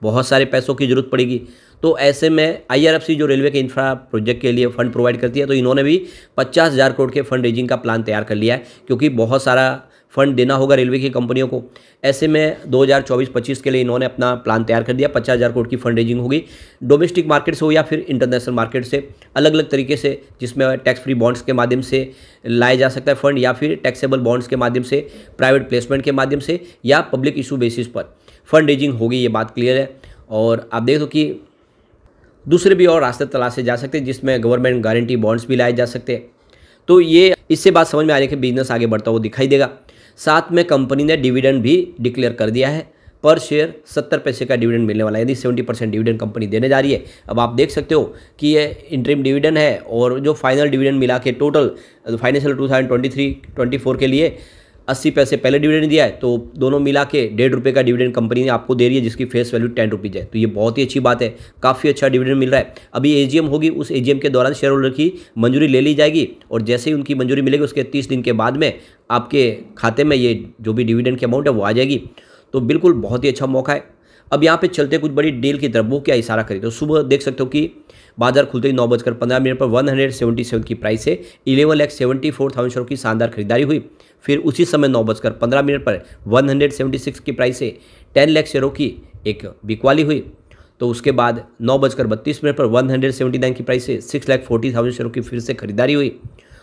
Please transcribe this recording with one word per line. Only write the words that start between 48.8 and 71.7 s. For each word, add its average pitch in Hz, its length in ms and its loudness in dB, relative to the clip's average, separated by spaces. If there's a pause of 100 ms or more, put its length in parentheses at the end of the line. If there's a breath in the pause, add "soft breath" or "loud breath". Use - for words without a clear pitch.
इंटरिम 139 320 0
डिविडेंड 139 360 2
है 139 200 2
और 123 420 -2
जो 143 140 0
फाइनल 143 340 0
डिविडेंड 135 320 0
मिला 127 180 2
के 123 160 -2
टोटल 143 360 2 (420 loud breath)
फाइनेंशियल 135 420 0
टू 135 140 -2
थाउजेंड 131 200 2
ट्वेंटी 127 200 0
थ्री 139 220 -4 (160)
ट्वेंटी 127 320 -4
फ़ोर 127 180 -2
के 131 100 0
लिए 135 300 0 (520 loud breath)
अस्सी 135 220 -2
पैसे 139 260 2
पहले 135 220 0
डिविडेंड 151 300 2
दिया 151 160 4
है, 110 80 0
तो 120 440 -4
दोनों 135 240 0
मिला 139 240 2
के 139 240 0
डेढ़ 120 240 0
रुपये 127 200 0
का 131 100 2
डिविडेंड 123 320 0
कंपनी 120 280 0
ने 131 60 0
आपको 123 260 -2
दे 120 120 2
रही 127 100 2
है, 131 60 0
जिसकी 117 220 -4
फेस 120 300 -4
वैल्यू 117 160 -2
टेन 113 200 -2
रुपीज 101 260 -6
है। 87 80 -8
तो - 140 -8
ये 110 100 2
बहुत 110 300 -2
ही 139 40 2
अच्छी 135 180 -2
बात 120 220 2
है, 113 120 -2 (280 loud breath)
काफ़ी 131 260 0
अच्छा 143 200 2
डिविडेंड 131 280 0
मिल 131 140 0
रहा 131 100 2
है। - 140 -6 (200 loud breath)
अभी 143 200 2
एजीएम 143 320 2
होगी, 156 240 0
उस 151 220 -6
एजीएम 135 260 0
के 147 100 -2
दौरान 127 240 2
शेयर 139 200 0
होल्डर 135 180 2
की 151 220 0 (260 loud breath)
मंजूरी 131 300 4
ले 131 120 4
ली 147 140 2
जाएगी 151 340 2 (220)
और 113 120 -2
जैसे 120 280 -2
ही 156 60 0
उनकी 143 180 -4
मंजूरी 131 280 0
मिलेगी, 139 220 2
उसके 143 200 -2
तीस 139 240 -4
दिन 127 140 -2
के 123 120 0
बाद 113 220 0
में 147 160 0 (380 loud breath)
आपके 120 400 0 (280)
खाते 117 260 2
में 147 120 2
ये 117 280 0 (160)
जो 110 120 -4
भी 117 120 0
डिविडेंड 117 340 0
की 123 80 -4
अमाउंट 135 220 0
है, 135 60 2
वो 107 80 -2
आ 104 100 0